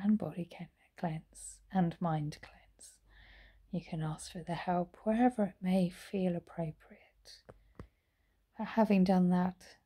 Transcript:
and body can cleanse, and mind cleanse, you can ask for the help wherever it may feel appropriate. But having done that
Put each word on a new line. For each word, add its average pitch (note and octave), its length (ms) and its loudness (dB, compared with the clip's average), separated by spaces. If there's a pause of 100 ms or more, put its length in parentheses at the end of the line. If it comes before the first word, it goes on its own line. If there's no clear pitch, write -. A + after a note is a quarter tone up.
and G#3 140 4
body E3+ 280 -6
can E3+ 220 -16 (280)
cleanse, - 640 -8 (140)
and F3 260 2
mind D#3 420 -2
cleanse, - 580 -20 (720)
you F3 100 -6
can D#3+ 200 -10
ask D#3 300 -8
for E3+ 120 -12
the E3+ 100 -6
help F3 500 -4
wherever A#3 400 2
it F#3+ 160 -4
may F#3 300 2
feel F#3 460 -4
appropriate. - 1040 -12 (1160)
But A3 100 -6
having G#3 360 4
done F#3 260 6
that F3+ 260 2 (300)